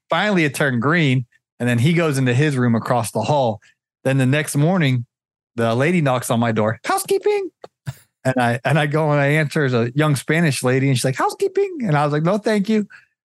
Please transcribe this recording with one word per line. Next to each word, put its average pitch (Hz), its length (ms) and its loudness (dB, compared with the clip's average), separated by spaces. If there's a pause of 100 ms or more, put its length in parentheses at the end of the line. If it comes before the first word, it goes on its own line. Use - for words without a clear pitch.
Finally, 180 360 0
it 135 100 -2
turned 131 260 0
green. 135 460 0 (320)
And 120 100 -2
then 120 120 0
he 160 140 2
goes 160 220 0
into 127 160 0
his 143 240 2
room 123 200 2
across 113 340 -2
the 110 120 -4
hall. 123 380 0 (440)
Then 131 140 2
the 131 80 2
next 139 280 -2
morning, 147 500 0 (520)
the 113 180 0
lady 165 260 2
knocks 127 300 0
on 117 80 0
my 117 140 0
door, 110 320 0
"Housekeeping." 392 640 -2 (720)
And 131 140 0
I, 120 260 0
and 139 140 2
I 151 80 2
go 151 240 0
and 147 100 2
I 139 60 2
answer 151 380 0
as 127 100 0
a 117 220 0
young 151 180 2
Spanish 151 480 0
lady. 131 240 2
And 135 100 2
she's 117 80 -4
like, 131 120 -2
"Housekeeping." 392 640 -2
And 160 140 0
I 143 80 2
was 147 80 -2
like, 151 100 -2
"No, 185 160 0
thank 208 300 -2
you." 214 180 0 (380)